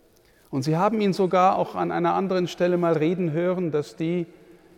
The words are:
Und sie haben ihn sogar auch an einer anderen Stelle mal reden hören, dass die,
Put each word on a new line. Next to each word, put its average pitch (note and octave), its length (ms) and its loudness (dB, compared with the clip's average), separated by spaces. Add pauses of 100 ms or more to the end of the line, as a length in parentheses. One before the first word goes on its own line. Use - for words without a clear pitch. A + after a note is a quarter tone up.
(500)
Und C3+ 140 -4
sie D#3 140 0
haben G#3+ 220 0
ihn G3+ 140 2
sogar F#3 460 2
auch F3+ 160 -4
an F3 160 -2
einer E3+ 240 0
anderen F#3 320 0
Stelle F3 300 0
mal E3+ 160 2
reden E3 380 0
hören, F3 380 -2
dass D3 260 -4
die, E3+ 300 -2 (520)